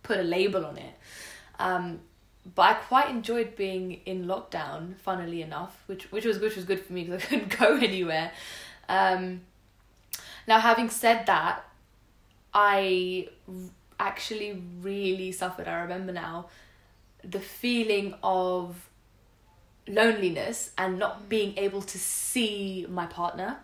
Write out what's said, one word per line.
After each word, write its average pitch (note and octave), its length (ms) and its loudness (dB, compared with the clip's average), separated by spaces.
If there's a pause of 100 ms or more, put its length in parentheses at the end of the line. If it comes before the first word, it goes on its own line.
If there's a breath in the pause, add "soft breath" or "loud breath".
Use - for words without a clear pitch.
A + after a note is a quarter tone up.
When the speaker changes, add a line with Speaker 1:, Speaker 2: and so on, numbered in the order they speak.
Speaker 1:
put G#3 140 0
a F#3 40 0
label F#3 420 2
on D3+ 140 -10
it. - 160 -16 (640 loud breath)
Um, F3+ 420 -2 (540)
but F#3+ 80 6
I G3+ 120 10
quite C#4+ 360 4
enjoyed A#3 460 -2
being F#3 500 -4
in F#3 200 -6
lockdown, E3+ 720 -6
funnily E3+ 460 -4
enough, D#3 440 -10
which, F#3+ 260 -10
which A3 120 -4
was, G#3+ 140 4
which G#3 180 0
was F#3 80 -8
good F#3+ 160 0
for - 120 -14
me F3+ 140 -4
'cause F3 160 -4
I - 40 -6
<laughs> - 0 -
couldn't G#3 320 -2
go A#3 180 6
anywhere. F3 540 0 (580 loud breath)
Um, F#3 520 2 (1040 loud breath)
now, A3+ 140 8
having A#3 300 4
said A3+ 360 4
that, F3 380 2 (880)
I F#3+ 760 4 (200)
r-, F#3+ 60 -14 (440)
actually G#3 640 -4 (180)
really F#3+ 520 -2
suffered. F3+ 340 -6
I E3+ 140 -4
remember F3+ 320 -6
now E3+ 340 -8 (760 soft breath)
the F#3+ 160 -6
feeling G#3+ 840 0
of F3+ 680 0 (1000)
loneliness G#3+ 920 2
and F#3 200 0
not G#3 260 -2
Speaker 2:
Mm. - 40 -20
Speaker 1:
being G3+ 300 0
able G3 240 -2
to F#3+ 160 -10
see G3 880 -2
my F3 180 -4
partner. F3 580 -4